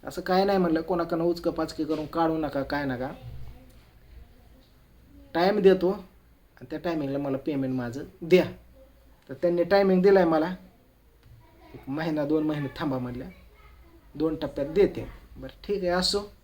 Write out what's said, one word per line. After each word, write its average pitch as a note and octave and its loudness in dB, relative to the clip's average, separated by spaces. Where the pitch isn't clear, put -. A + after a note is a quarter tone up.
असं - -10
काय F#3 2
नाही G3+ 4
म्हणलं, E3 2
कोणाकडनं E3+ -2
उचकं E3+ 0
पाचकं D#3+ -4
करून D3+ -4
काढू D#3+ 0
नका, C#3+ -2
काय C#3+ -4
नका. B2+ -4
टाइम G3 2
देतो F3+ 6
आणि - -14
त्या D#3 -10
टायमिंगला D3 -4
मला C#3 -4
पेमेंट C3+ -4
माझं B2 -6
द्या. E3+ 4
तर C#3 -10
त्यांनी F3 0
टायमिंग F#3+ 4
दिलाय F#3+ 8
मला, E3 0
"एक A#2 -18
महिना, D3+ -2
दोन D3+ 0
महिने D3 -2
थांबा," C#3 -4
म्हणलं, B2 -8
"दोन D#3 0
टप्प्यात C#3+ -6
देते." D#3+ 2
बरं, - -16
ठीक G#3 -2
आहे, F3+ -2
असो. F#3 0